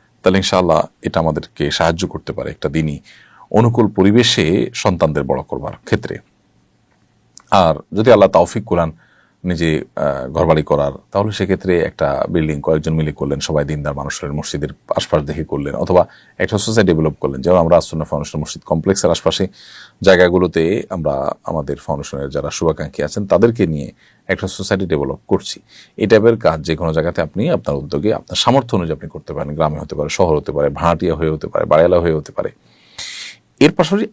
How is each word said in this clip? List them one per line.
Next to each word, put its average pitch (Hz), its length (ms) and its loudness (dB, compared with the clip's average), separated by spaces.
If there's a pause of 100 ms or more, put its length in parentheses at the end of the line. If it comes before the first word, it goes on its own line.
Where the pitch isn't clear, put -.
(240)
তাহলে 95 140 4
ইনশাআল্লাহ 90 480 2 (160)
এটা - 180 -2
আমাদেরকে 76 520 -2
সাহায্য 85 360 0
করতে - 260 -10
পারে 67 160 -8
একটা 76 200 -6
দিনই 73 300 -2 (520)
অনুকূল 117 360 4
পরিবেশে 101 840 2
সন্তানদের 80 500 0
বড় 65 180 -2
করবার - 320 -8 (100)
ক্ষেত্রে। - 340 -4 (1300)
আর 85 240 4 (180)
যদি 113 180 4
আল্লাহ 101 180 8
তৌফিক 87 340 2
কুরান 85 280 0 (520)
নিজে, 82 400 0 (120)
আহ, 67 340 -4
ঘরবাড়ি 78 340 2
করার, 71 280 0 (200)
তাহলে 104 200 0
সেক্ষেত্রে 92 480 0
একটা 71 500 -2
বিল্ডিং 78 320 -2
কয়েকজন 80 320 0
মিলে 78 180 0
করলেন, 71 280 -4
সবাই 73 260 -2
দিনদার 71 280 -6
মানুষের 71 400 -8
মসজিদের 73 340 -6 (280)
আশপাশ - 280 0
দেখে 76 200 -6
করলেন, 71 320 -6
অথবা 87 320 2 (300)
একটা - 200 -2
সোসাইটি 110 300 2
ডেভেলপ 78 320 2
করলেন। 67 220 -4
যেমন 87 160 4
আমরা 85 200 6
আসুন্নাহ 78 300 -2
ফাউন্ডেশন 76 320 -6
মসজিদ - 240 -10
কমপ্লেক্সের 85 480 0
আশপাশে - 360 0 (560)
জায়গাগুলোতে 90 840 4
আমরা 73 420 -4 (120)
আমাদের 71 340 -6
ফাউন্ডেশনের 71 520 -8
যারা 69 220 -6
শুভাকাঙ্ক্ষী 78 520 -2
আছেন 101 220 -4
তাদেরকে 104 420 4
নিয়ে 76 240 -6 (360)
একটা 92 200 -2
সোসাইটি 95 380 -4
ডেভেলপ 71 420 -2
করছি। - 320 -2 (380)
এই 107 100 0
টাইপের 110 300 6
কাজ 80 240 0
যে 80 140 -2
কোনো 80 180 -4
জায়গাতে 80 280 -2
আপনি 95 280 -4
আপনার 73 280 -2
উদ্যোগে, 71 360 -2
আপনার - 220 -8
সামর্থ্য 123 400 2
অনুযায়ী 82 220 -2
আপনি 78 120 -14
করতে - 240 -14
পারেন। 73 220 -8
গ্রামে 78 240 -2
হতে 76 160 -10
পারে, 73 140 -4
শহর 82 280 2
হতে 73 140 -4
পারে, 73 180 0
ভাড়াটিয়া 85 460 0
হয়ে 80 140 -2
হতে 78 180 -6
পারে, 78 180 -2
বাড়িয়ালা 85 340 6
হয়ে 85 140 2
হতে 76 180 -6
পারে। - 200 -6 (1080)
এর 151 120 6
পাশাপাশি 190 420 0